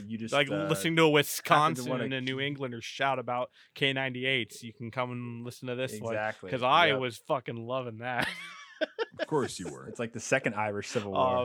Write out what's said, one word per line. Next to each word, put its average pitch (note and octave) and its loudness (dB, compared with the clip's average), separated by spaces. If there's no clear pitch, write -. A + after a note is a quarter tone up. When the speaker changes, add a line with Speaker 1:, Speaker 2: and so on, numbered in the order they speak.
Speaker 1:
you A2 -6
just, A2+ -4
Speaker 2:
Like C#3 4
Speaker 1:
uh, - 0
Speaker 2:
listening D#3+ 0
to E3 8
a - 10
Speaker 1:
happen D#3 8
to - -
Speaker 2:
Wisconsin D3 4
Speaker 1:
wanna B2 -2
Speaker 2:
and C3 -2
a C3 -2
New C3 -4
Englander C3+ -4
shout C3+ 0
about B2 -2
K C3+ 2
ninety-eights, C3 -2
you A2+ -12
can A#2 -10
come B2+ -2
and A#2+ -8
listen B2 -10
to B2 -4
this B2 -4
one, A2+ -4
Speaker 1:
Exactly. G#2+ -4
Speaker 2:
'cause B2 -2
I D#3 6
Speaker 1:
Yep. C#3 2
Speaker 2:
was B2 -4
fucking C3 -4
loving A#2 -6
that. A#2+ -2
<laughs> - -8
Speaker 3:
Of D#4+ -4
course B2+ 0
you F#2 -8
were. - -12
Speaker 1:
It's - -12
like A#2 -4
the A#2 -10
second C3 0
Irish G#2 -2
Civil G2+ -2
War. B2+ 4